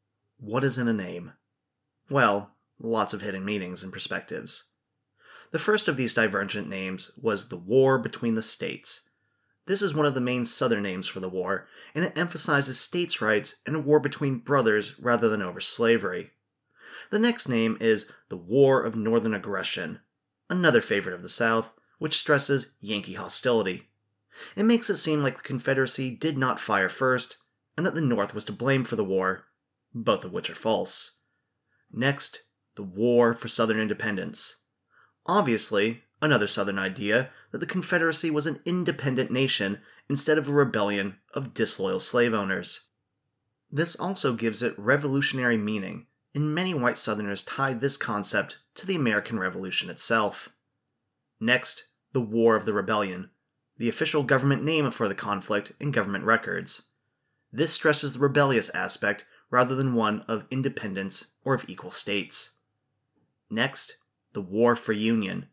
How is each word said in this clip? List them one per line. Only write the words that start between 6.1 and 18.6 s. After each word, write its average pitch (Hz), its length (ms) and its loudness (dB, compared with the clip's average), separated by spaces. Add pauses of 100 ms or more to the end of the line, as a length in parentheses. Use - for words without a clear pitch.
divergent 101 520 0
names 95 480 -8
was 107 340 -2
the 92 80 -10
War 131 420 4
Between 117 340 -4
the 110 80 0
States. - 680 -4 (560)
This 196 160 0
is 170 100 0
one 147 140 4
of 131 80 2
the 131 40 0
main 123 280 0
Southern 117 340 2
names 95 260 -4
for - 120 -8
the 92 100 -8
war, 92 380 -4 (260)
and 156 100 -2
it - 140 -4
emphasizes 143 640 0
states' - 420 -2
rights 107 460 0
in 147 80 -2
a 160 40 -2
war 147 200 4
between 135 400 -2
brothers 110 600 2
rather 117 300 2
than 104 140 0
over 92 180 -8
slavery. 101 680 2 (800)
The 208 80 0
next 233 280 2
name 113 320 0
is 110 320 2 (180)
the 95 60 -8
War 127 460 4